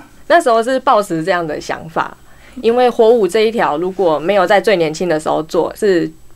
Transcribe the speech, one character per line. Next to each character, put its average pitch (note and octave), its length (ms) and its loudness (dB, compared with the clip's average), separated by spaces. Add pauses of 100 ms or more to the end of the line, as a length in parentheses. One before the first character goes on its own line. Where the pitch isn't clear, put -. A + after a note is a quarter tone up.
(280)
那 G#3+ 120 4
时 C4 80 0
候 A3+ 140 2
是 C4 160 -2
抱 B3 240 2
持 D#3+ 220 -6
这 F#3 80 -2
样 F3 120 -2
的 D3 160 -8
想 - 280 -10
法， - 280 -6 (460)
因 A3+ 140 0
为 B3 120 4
火 A3+ 220 4
舞 A3+ 160 4
这 A3 140 0
一 A3 100 2
条 D#3 280 -2
如 F3+ 120 -4
果 F3 280 0
没 F3 160 -2
有 F#3 120 2
在 G3 140 4
最 G3 160 2
年 D#3+ 180 -2
轻 F3+ 140 -6
的 D#3 100 0
时 D#3 100 -8
候 D3 140 -2
做， D#3+ 340 -4
是 E3 340 0 (260)